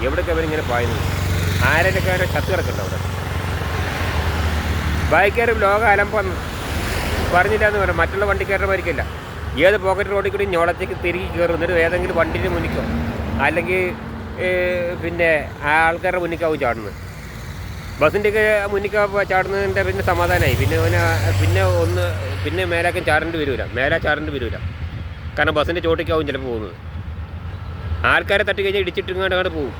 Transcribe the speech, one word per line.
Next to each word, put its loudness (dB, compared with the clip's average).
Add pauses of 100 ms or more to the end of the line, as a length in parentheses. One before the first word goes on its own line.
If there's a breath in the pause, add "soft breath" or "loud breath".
എവിടൊക്കെ 0
ഇവനിങ്ങനെ 0
പായുന്നത്? 0 (680)
ആരെയൊക്കെ 4
അവരെ 2
ചത്ത് -2
കിടക്കണ്ട 0
അവിടെ. -4 (2000)
ബൈക്കുകാർ 4 (160)
ലോക 4 (100)
അലമ്പാന്ന് 0 (1000)
പറഞ്ഞില്ല 4
എന്ന് 0
പറയാം. 0
മറ്റുള്ള 0
വണ്ടിക്കാരുടെ 0
മാതിരിക്കല്ല. -2 (600)
ഏത് 6
പോക്കറ്റ് 0
റോഡിൽ 0
കൂടി 0 (100)
ഞൊളച്ചേക്ക് 0
തിരികെ -2
കയറും. 2
എന്നിട്ട് 0
ഏതെങ്കിലും 0
വണ്ടിയുടെ 0
മുന്നിക്കോ -2 (640)
അല്ലെങ്കിൽ, 0 (640)
ഏ, 0 (540)
പിന്നെ 2 (380)
ആ 6 (140)
ആൾക്കാരുടെ 0
മുന്നിക്കാവും 0
ചാടുന്നത്. -2 (1040)
ബസ്സിൻ്റെയൊക്കെ 4 (280)
മുന്നിക്കാ 0 (300)
ചാടുന്നതിൻ്റെ 2
പിന്നെ -2
സമാധാനമായി. 4
പിന്നെ 2
അവന് 2 (400)
പിന്നെ 4 (220)
ഒന്ന് 0 (380)
പിന്നെ -2
മേലാക്കം 0
ചാടേണ്ടി 2
വരില്ല, -2 (140)
മേലാ 2
ചാടേണ്ടി 0
വരില്ല. -4 (760)
കാരണം 2
ബസ്സിൻ്റെ 0
ചോട്ടിക്കാവും 2
ചിലപ്പോൾ -4
പോകുന്നത്. -6 (1400)
ആൾക്കാരെ 2
തട്ടി -2
കഴിഞ്ഞാൽ 0
ഇടിച്ചിട്ടിങ്ങാണ്ട് -2
അങ്ങോട്ട് 0
പോകും. -4